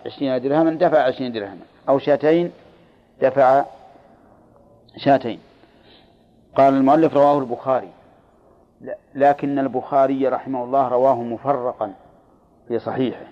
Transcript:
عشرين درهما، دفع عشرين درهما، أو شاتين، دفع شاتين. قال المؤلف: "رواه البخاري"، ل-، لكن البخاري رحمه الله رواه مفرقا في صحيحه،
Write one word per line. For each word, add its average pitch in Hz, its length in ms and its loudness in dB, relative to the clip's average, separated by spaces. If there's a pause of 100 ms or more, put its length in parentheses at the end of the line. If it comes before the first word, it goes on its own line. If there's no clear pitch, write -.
عشرين 131 360 -4
درهما، 156 280 0
دفع 156 320 2
عشرين 127 300 -4
درهما، 98 320 -10 (240)
أو 139 100 2
شاتين، 156 540 0 (680)
دفع 131 440 4 (1300)
شاتين. 127 440 0 (1160)
قال 135 180 4
المؤلف: 139 400 2
"رواه 143 240 4
البخاري"، 123 500 -4 (920)
ل-، - 120 -14 (220)
لكن 139 440 0
البخاري 135 720 0
رحمه 127 360 -6
الله 131 240 0
رواه 127 340 2
مفرقا 120 680 -4 (760)
في 117 100 -4
صحيحه، 120 540 -6